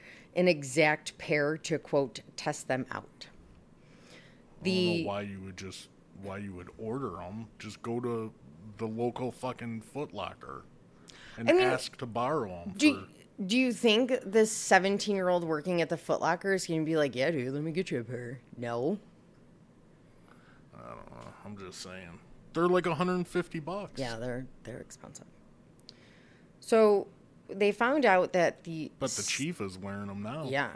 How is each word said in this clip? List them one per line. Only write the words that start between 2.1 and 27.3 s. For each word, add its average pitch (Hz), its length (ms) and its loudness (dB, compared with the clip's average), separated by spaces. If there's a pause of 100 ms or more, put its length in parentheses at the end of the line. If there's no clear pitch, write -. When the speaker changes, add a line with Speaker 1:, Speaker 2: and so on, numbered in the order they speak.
Speaker 1:
"test - 300 -4
them 131 240 -2
out." - 360 -12 (1400)
Speaker 2:
I - 20 -14
don't - 0 -
know 180 300 4
Speaker 1:
The 165 100 0
Speaker 2:
why 101 160 -4
you 101 240 -8
would 95 140 -12
just, 95 300 -12 (340)
why 98 160 -8
you 98 160 -8
would 90 240 -12
order 113 420 -6
'em. 104 280 -10 (100)
Just - 240 -14
go 120 180 -4
to 113 320 -4 (460)
the 113 100 -4
local 120 420 -2
fucking 117 520 -8
Foot 143 320 -10
Locker - 500 -10 (720)
and 117 140 0
Speaker 1:
I - 20 8
mean, 370 120 6
Speaker 2:
ask - 340 -2
to 135 80 -6
borrow 117 560 -2
'em 101 160 -10
Speaker 1:
do, 294 160 6
Speaker 2:
for - 500 -10
Speaker 1:
do 196 140 2
you 254 160 2
think 233 360 4 (140)
this 220 260 6
seventeen-year-old 190 960 4
working 165 380 0
at 160 80 0
the 165 80 0
Foot - 240 0
Locker 180 320 2
is 185 120 -2
gonna 160 160 0
be 156 140 0
like, 143 180 2
"Yeah, 131 160 2
dude, 135 220 -2
let 147 100 -4
me 160 80 -2
get 180 200 -4
you 135 100 -2
a 117 40 -8
pair"? 123 360 -10 (160)
No. 120 420 -2 (1800)
Speaker 2:
I 58 140 -18
don't 60 220 -16
know. 60 220 -16 (120)
I'm 101 140 -14
just 90 240 -14
saying. 90 360 -14 (360)
They're 170 140 4
like 180 180 4
a 170 80 2
hundred 180 220 0
and 180 120 -2
fifty 170 320 -4
bucks. 175 400 -8
Speaker 1:
Yeah, 117 160 -4
they're, 123 300 -6 (180)
they're 120 160 -12
expensive. - 460 -18 (1300)
So 214 480 6 (400)